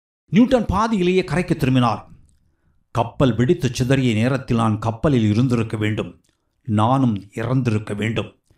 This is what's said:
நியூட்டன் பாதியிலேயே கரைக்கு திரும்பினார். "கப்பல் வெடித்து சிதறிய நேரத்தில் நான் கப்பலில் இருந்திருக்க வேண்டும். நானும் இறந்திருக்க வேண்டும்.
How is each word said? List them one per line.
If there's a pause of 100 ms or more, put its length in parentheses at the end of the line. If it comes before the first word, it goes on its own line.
(320)
நியூட்டன்
பாதியிலேயே
கரைக்கு
திரும்பினார். (920)
"கப்பல்
வெடித்து
சிதறிய
நேரத்தில்
நான்
கப்பலில்
இருந்திருக்க
வேண்டும். (560)
நானும் (180)
இறந்திருக்க
வேண்டும். (280)